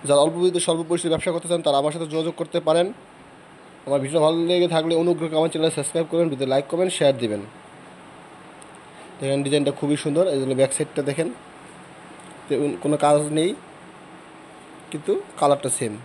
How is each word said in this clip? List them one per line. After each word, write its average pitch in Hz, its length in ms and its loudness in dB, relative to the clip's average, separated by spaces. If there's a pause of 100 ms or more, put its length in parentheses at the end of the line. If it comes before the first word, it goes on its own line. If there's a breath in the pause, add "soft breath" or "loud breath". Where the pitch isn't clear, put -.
যারা 143 160 4
অল্প 160 140 4
পুঁজিতে 175 260 2
স্বল্প 165 280 0
পরিসরে 170 200 -2
ব্যবসা 160 240 0
করতে 165 160 -6
চান 170 140 0
তারা 143 160 2
আমার 151 140 2
সাথে 165 140 -6
যোগাযোগ 160 300 -4
করতে 170 240 -4
পারেন। 170 320 2 (960)
আমার 139 140 0
ভিডিও 143 200 0
ভালো 165 260 2
লেগে 175 220 2
থাকলে 165 260 0
অনুগ্রহ 170 340 2
করে 156 100 0
আমার 165 100 2
channel 160 220 0
subscribe 156 400 -4
করবেন, 165 180 2
ভিডিওতে 135 180 -2
like, 139 220 2
comment, 180 240 0
share 135 260 2
দিবেন। 104 220 -2 (1800 loud breath)
দেখেন 139 220 0
ডিজাইনটা 143 280 2
খুবই 147 260 -2
সুন্দর। 156 300 0
এই 143 140 0
জন্য 131 140 -2
back 135 180 2
সাইডটা 151 300 -4
দেখেন, 143 280 -2 (1160)
তেমন 147 340 0
কোনো 147 140 0
কাজ 147 240 4 (120)
নেই, 160 220 0 (1400)
কিন্তু 180 300 -4 (180)
কালারটা 143 300 2
same। 113 240 -4 (120)